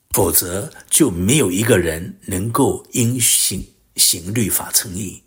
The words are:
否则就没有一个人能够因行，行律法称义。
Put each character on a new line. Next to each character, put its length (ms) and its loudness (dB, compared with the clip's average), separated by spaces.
否 220 0
则 360 -2
就 180 4
没 280 2
有 160 2
一 100 0
个 160 4
人 480 -4
能 240 -4
够 400 0
因 300 0
行， 440 0
行 400 0
律 160 0
法 220 -4
称 200 -2
义。 340 -10